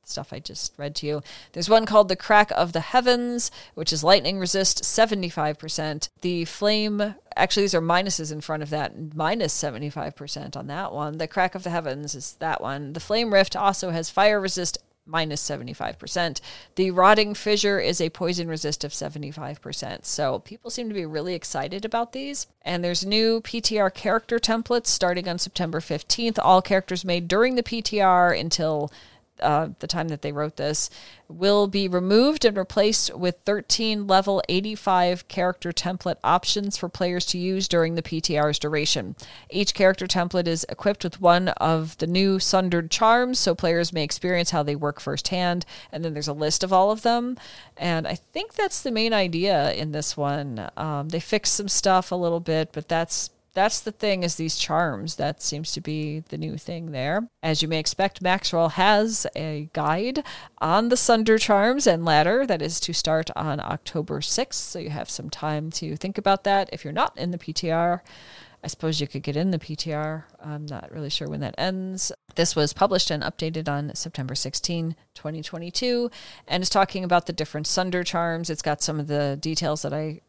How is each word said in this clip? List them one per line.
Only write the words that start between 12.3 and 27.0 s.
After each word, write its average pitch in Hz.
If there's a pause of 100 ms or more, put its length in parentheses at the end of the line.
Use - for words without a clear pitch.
that 160
one. 139
The 165
flame 220
rift 190
also 196
has 165
fire 208
resist, 185 (280)
minus 156
seventy-five 135
percent. 170 (360)
The 185
rotting 208
fissure 202
is 160
a 165
poison 175
resist 156
of 143
seventy-five 147
percent. -
So 135
people -
seem 233
to 208
be 180
really 156
excited 170
about 233
these. 277 (160)
And 175
there's 175
new 226
P 233
T 214
R 190
character 226
templates 226
starting 180
on 175
September 165
fifteenth. 220
All 185
characters 190